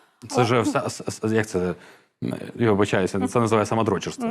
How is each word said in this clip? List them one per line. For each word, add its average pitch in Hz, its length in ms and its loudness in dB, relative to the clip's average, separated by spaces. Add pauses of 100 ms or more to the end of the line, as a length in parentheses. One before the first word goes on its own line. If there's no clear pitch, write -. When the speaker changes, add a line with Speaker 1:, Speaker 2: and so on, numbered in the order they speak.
(280)
Speaker 1:
Це - 120 0
Speaker 2:
А, 123 40 4
Speaker 1:
ж 117 160 2
все, 247 260 0
с-, - 220 -10
с-, - 260 -2
як 110 120 2
це, 90 280 -2 (800)
я 113 160 2
вибачаюся, 98 560 2
це 120 140 0
називає 110 260 4
самодрочерство. 110 640 -2